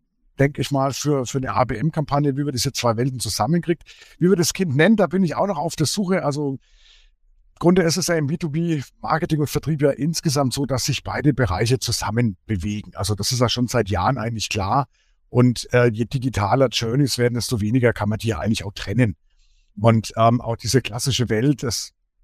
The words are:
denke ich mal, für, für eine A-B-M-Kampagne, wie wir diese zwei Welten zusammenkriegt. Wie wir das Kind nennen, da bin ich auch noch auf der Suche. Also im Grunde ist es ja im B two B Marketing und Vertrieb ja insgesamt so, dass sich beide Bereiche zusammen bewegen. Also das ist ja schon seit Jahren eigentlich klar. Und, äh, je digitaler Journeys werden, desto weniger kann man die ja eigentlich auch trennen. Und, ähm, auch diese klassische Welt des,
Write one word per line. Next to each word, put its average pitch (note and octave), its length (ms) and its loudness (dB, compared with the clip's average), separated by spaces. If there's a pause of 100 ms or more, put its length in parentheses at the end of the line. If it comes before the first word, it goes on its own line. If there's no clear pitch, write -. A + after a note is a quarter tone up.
(380)
denke C#3 220 2
ich C#3 100 -2
mal, C#3 220 0
für, C#3 340 0
für C#3 120 -4
eine B2+ 160 -4
A-B-M-Kampagne, C#3+ 840 0
wie C#3+ 100 -4
wir D3 60 -6
diese B2 220 -4
zwei A#2 240 0
Welten B2+ 240 -2
zusammenkriegt. D#3+ 600 -2 (360)
Wie F3 100 4
wir F#3+ 60 6
das E3+ 160 2
Kind E3 240 -2
nennen, F#3 220 6
da F#3+ 100 4
bin F#3 160 2
ich C#3+ 120 0
auch D#3+ 120 0
noch G3 100 -2
auf D#3+ 200 -6
der D3 100 0
Suche. F#3 380 -2
Also C#3 340 -2 (960)
im - 40 -16
Grunde F3+ 220 6
ist E3 160 2
es F3+ 80 -2
ja F3 80 0
im D#3 140 0
B E3 100 -2
two E3+ 120 -4
B D#3 340 -2 (180)
Marketing D#3+ 380 0
und D3 100 0
Vertrieb D3 320 -2
ja C#3+ 80 6
insgesamt C#3+ 640 0
so, C#3 140 -2
dass B2+ 180 -2
sich - 180 -2
beide B2 300 2
Bereiche A2+ 460 0
zusammen A2 640 -2
bewegen. G#2 480 -4
Also G2+ 220 -4
das G2 160 -4
ist B2 80 -2
ja A#2+ 100 2
schon B2 180 -2
seit G#2+ 220 0
Jahren A2 300 0
eigentlich A2 300 -6
klar. A2 380 -2 (420)
Und, B2 440 2
äh, B2 140 6
je A2+ 180 -2
digitaler A#2+ 640 0
Journeys A#2+ 500 0
werden, A#2+ 160 2
desto A#2+ 260 -2
weniger A2+ 340 2
kann G#2 160 -2
man G#2+ 100 -2
die - 80 -4
ja G#2+ 100 -2
eigentlich G#3 260 -2
auch G2+ 100 -10
trennen. G#2+ 420 0 (640)
Und, A2 380 2
ähm, A#2 240 4
auch A#2 140 -6
diese A#2 260 0
klassische A#2 480 -4
Welt A#2 340 0
des, - 300 -6 (300)